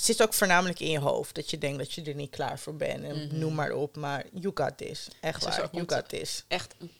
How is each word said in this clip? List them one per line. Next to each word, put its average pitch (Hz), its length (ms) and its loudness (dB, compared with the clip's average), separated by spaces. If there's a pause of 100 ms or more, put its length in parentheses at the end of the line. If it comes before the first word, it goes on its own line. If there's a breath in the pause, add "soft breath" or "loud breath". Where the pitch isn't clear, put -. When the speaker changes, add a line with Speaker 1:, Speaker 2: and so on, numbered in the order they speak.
Speaker 1:
zit 226 180 6
ook 220 120 6
voornamelijk 180 460 6
in 170 100 0
je 156 100 2
hoofd, 135 360 2
dat 156 140 -4
je 165 80 -4
denkt 143 200 -2
dat 139 160 -6
je - 100 -6
er 147 120 -6
niet 143 140 -6
klaar 139 300 -4
voor 156 160 -8
bent 143 280 -2
en 147 240 -6
Speaker 2:
Mhm. 156 120 -2
Speaker 1:
noem 156 160 2
maar 143 160 0
op. 135 240 -2
Maar 143 380 -4
you 185 220 -2
got 139 220 0
this. - 300 -8 (120)
Echt - 260 -2
Speaker 2:
Dus - 100 0
er - 60 2
Speaker 1:
waar, - 100 -2
you 170 140 -2
Speaker 2:
komt 165 80 0
Speaker 1:
got 131 160 0
this. 151 380 -6
Speaker 2:
echt - 320 -4
een 170 200 -14